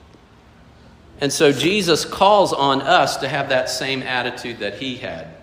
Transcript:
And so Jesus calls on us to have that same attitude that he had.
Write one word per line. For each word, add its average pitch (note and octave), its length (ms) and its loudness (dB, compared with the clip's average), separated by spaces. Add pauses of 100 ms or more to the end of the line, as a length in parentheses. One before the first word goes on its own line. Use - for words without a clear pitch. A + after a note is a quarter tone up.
(1200)
And C#3+ 140 -2
so D3 200 4
Jesus E3 520 0
calls G3 480 4
on C#3 300 0
us D3+ 360 2
to C#3 100 -4
have C#3 200 -4
that C3 220 0
same C3+ 320 -4
attitude A#2+ 560 -6
that G2+ 160 -6
he C3 220 -8
had. E2 320 -12 (140)